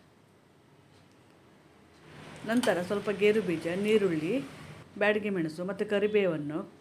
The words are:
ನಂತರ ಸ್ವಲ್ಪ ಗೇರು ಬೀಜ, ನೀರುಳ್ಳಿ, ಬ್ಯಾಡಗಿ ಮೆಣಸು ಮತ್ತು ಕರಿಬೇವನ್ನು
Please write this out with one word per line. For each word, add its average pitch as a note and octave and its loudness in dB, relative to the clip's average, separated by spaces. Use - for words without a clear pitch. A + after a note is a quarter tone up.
ನಂತರ A3 2
ಸ್ವಲ್ಪ G3+ -2
ಗೇರು G#3+ 6
ಬೀಜ, E3 -2
ನೀರುಳ್ಳಿ, F#3+ 2
ಬ್ಯಾಡಗಿ G#3 2
ಮೆಣಸು E3+ -4
ಮತ್ತು G3+ -2
ಕರಿಬೇವನ್ನು F#3 2